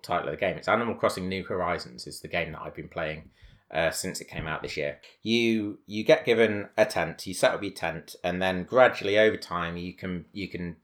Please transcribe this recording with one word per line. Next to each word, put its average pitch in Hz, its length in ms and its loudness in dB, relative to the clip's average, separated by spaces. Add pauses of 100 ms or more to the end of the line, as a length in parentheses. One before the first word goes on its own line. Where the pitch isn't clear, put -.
title - 260 -2
of 76 60 -4
the - 60 -8
game. 90 160 0
It's - 120 -6
Animal 110 260 2
Crossing 95 340 -2
New 95 160 -4
Horizons 85 600 -4
is - 140 -12
the - 80 -12
game 80 240 -2
that 76 100 -12
I've 76 120 -10
been 78 140 -12
playing, 80 420 -6 (380)
uh, 82 220 0
since - 300 -6
it - 80 -16
came 80 180 -8
out 78 160 -4
this - 140 -8
year. 73 240 -4 (220)
You, 110 640 2
you 104 180 -6
get 156 200 6
given 110 520 4
a 110 100 6
tent, 82 400 -2
you 95 80 -6
set 120 180 4
up 87 120 -6
your 98 80 -4
tent, 80 500 -6
and 90 180 0
then 92 220 0
gradually 107 560 4
over 107 180 6
time 85 400 -4
you 90 160 -8
can, 90 400 -8
you 98 160 -6
can 87 360 -8